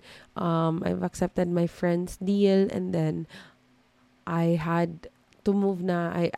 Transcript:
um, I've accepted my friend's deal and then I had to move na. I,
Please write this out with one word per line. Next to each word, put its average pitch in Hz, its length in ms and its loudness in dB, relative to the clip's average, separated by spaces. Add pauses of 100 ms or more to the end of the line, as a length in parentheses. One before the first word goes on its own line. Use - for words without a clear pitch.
(400)
um, 165 480 2
I've 180 160 -2
accepted 180 480 -2
my 170 160 2
friend's 175 500 -2
deal 196 540 2
and 185 240 -4
then 160 320 -2 (960)
I 170 320 2
had 170 560 -2 (320)
to 208 80 2
move 196 320 0
na. 175 320 -2
I, 170 220 0